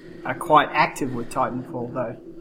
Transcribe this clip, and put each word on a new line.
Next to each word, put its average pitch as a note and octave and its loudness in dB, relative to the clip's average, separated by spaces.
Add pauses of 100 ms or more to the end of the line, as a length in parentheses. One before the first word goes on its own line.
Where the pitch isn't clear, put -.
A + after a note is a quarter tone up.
(260)
are C3 -2
quite D3 6
active D3 2
with A#2 -6
Titanfall, B2+ -2
though. A#2 -4 (240)